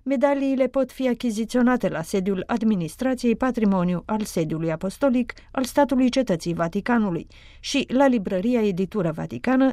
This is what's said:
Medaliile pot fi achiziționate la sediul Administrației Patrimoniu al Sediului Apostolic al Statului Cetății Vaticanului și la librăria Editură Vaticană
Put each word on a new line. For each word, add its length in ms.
Medaliile 640
pot 240
fi 160
achiziționate 840
la 120
sediul 460
Administrației 880
Patrimoniu 680
al 160
Sediului 500
Apostolic 640
al 120
Statului 460
Cetății 440
Vaticanului 760
și 280
la 200
librăria 540
Editură 500
Vaticană 600